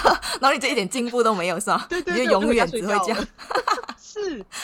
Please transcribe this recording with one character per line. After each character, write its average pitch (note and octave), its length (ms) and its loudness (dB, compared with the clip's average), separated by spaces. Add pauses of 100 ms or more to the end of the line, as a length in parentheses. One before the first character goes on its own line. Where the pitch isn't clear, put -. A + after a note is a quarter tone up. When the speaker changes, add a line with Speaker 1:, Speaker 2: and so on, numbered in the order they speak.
(120)
Speaker 1:
<laughs> - 280 -4
然 C4 80 6
后 C#4+ 40 6
你 D4+ 60 0
就 B3 100 -2
一 C#4+ 60 0
点 D4 120 0
进 A#3+ 240 -4
步 A#3+ 120 0
都 A3+ 120 4
没 F3 140 -2
有， E3+ 100 0
是 - 80 -6
吧？ F3 220 0
Speaker 2:
对， F4 140 -4
对， F4 120 -2
对， - 100 2
Speaker 1:
你 - 20 0
就 E4 60 4
永 G#3+ 200 4
远 A#3 180 4
只 F#3 160 -4
会 - 0 -
这 G#3 40 -2
样。 G3+ 100 2
Speaker 2:
我 F#3 60 -2
就 A3 80 0
回 - 0 -
家 - 0 -
睡 - 0 -
觉 - 60 -4
了。 - 760 -4
<laughs> - 0 -
是， F4 500 -8 (180)